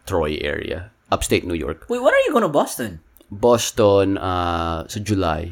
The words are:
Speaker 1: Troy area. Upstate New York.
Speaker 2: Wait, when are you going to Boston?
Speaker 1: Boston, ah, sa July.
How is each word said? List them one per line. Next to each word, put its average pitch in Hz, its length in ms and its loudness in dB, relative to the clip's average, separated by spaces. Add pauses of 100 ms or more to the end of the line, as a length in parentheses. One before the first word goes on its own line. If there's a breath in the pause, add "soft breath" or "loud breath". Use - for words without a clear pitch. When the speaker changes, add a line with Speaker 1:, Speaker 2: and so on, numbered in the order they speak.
Speaker 1:
Troy 78 320 -2
area. 73 480 -6 (240)
Upstate - 320 0
New 87 100 -6
York. 78 340 -6
Speaker 2:
Wait, 247 120 -4
when 269 100 4
are 539 140 4
you 453 80 0
going 226 160 2
to - 20 0
Boston? 131 540 -2 (240)
Speaker 1:
Boston, 101 880 4
ah, 85 720 -2
sa - 120 -10
July. 87 520 -2